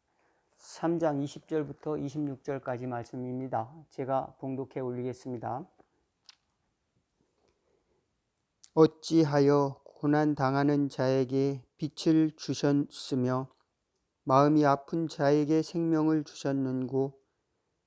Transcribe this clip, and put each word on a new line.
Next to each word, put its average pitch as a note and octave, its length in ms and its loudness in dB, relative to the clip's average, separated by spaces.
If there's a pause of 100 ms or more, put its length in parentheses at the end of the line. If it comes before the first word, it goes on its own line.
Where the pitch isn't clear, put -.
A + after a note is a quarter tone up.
(580)
삼 - 400 -6
장 D3 240 -2
이십 - 260 -12
절부터 D3+ 480 -6
이십육 C#3+ 480 -8
절까지 B2+ 420 -8
말씀입니다. B2+ 880 -8 (140)
제가 C3+ 500 -6
봉독해 C3+ 420 -8
올리겠습니다. B2 880 -8 (3000)
어찌하여 C#3+ 1040 4 (160)
고난 D3+ 380 0
당하는 C#3+ 560 0
자에게 C3+ 720 0 (140)
빛을 D#3+ 580 0
주셨으며 C3 1120 -2 (760)
마음이 D3 420 6
아픈 D3+ 420 0
자에게 D3+ 540 2
생명을 D#3 600 0
주셨는고, C3+ 960 -4 (680)